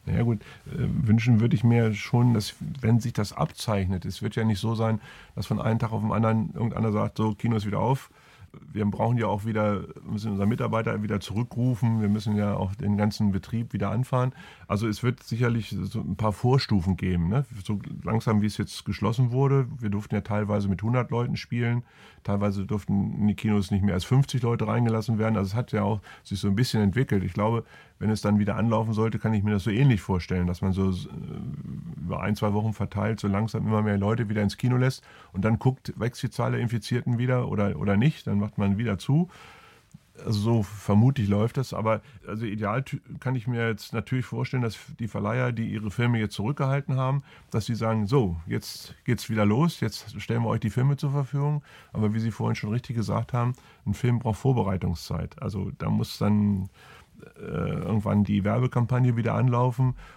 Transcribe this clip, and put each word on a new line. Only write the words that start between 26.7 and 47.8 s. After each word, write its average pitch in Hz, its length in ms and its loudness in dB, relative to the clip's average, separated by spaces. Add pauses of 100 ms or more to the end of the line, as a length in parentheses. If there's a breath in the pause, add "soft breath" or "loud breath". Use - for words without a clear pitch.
entwickelt. 101 420 2
Ich 95 100 -4
glaube, 113 300 0 (340 loud breath)
wenn 101 120 0
es 107 100 0
dann 104 180 4
wieder 104 180 0
anlaufen 113 380 2
sollte, 110 240 0
kann 110 160 0
ich 104 80 2
mir 107 100 2
das 98 120 0
so 117 60 0
ähnlich 117 300 6
vorstellen, 90 460 0
dass 87 160 -2
man 95 100 0
so, 95 180 2
äh, 92 40 0 (1080)
über 87 220 -4
ein, 101 140 0
zwei 104 160 0
Wochen 107 200 0
verteilt 101 480 -2
so 104 80 -2
langsam 104 380 0
immer 107 160 2
mehr 104 160 2
Leute 107 300 0
wieder 107 140 0
ins 101 140 0
Kino 123 200 2
lässt 127 260 2 (300 loud breath)
und 95 120 -4
dann 110 140 4
guckt, - 380 0
wächst - 260 -4
die 127 80 -4
Zahl 120 220 0
der 120 80 -2
Infizierten 117 580 -2
wieder 123 300 0
oder, 101 300 0
oder 101 180 2
nicht, 135 300 2
dann 104 120 0
macht 101 200 -4
man 101 180 2
wieder 110 220 -2
zu. 165 300 2 (960 loud breath)
Also 104 160 0
so 113 220 2
vermutlich 104 680 2
läuft 104 280 2
das, 131 180 -4
aber 107 260 0 (260 loud breath)
also 110 200 -6
ideal 107 360 -2
tü-, - 180 -8 (180)
kann 127 160 -4
ich 120 120 -4
mir 117 220 0
jetzt 110 240 -6
natürlich 120 340 -2
vorstellen, 123 360 -4
dass 113 160 -4 (200)
die 113 100 -6
Verleiher, 117 440 -2
die 113 160 -4
ihre 107 220 -4
Filme 120 280 2
jetzt 107 160 -2
zurückgehalten 135 640 -2
haben, 131 260 -2 (280 loud breath)
dass 110 160 -2
sie 117 80 -2
sagen, 110 320 0